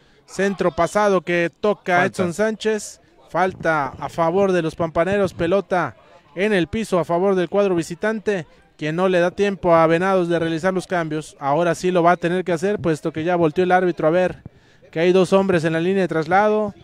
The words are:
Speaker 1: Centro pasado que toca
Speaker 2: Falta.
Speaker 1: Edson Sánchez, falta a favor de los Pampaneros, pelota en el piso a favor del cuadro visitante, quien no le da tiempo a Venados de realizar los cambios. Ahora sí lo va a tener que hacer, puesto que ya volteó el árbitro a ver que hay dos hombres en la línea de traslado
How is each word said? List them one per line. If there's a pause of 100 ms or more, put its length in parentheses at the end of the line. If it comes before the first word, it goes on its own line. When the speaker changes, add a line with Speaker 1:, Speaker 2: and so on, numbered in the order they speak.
(240)
Speaker 1:
Centro
pasado
que (100)
toca
Speaker 2:
Falta.
Speaker 1:
Edson
Sánchez, (280)
falta (100)
a
favor
de
los
Pampaneros,
pelota (380)
en
el
piso
a
favor
del
cuadro
visitante, (320)
quien
no
le
da
tiempo
a
Venados
de
realizar
los
cambios.
Ahora
sí
lo
va
a
tener
que
hacer,
puesto
que
ya
volteó
el
árbitro
a
ver (480)
que
hay
dos
hombres
en
la
línea
de
traslado (120)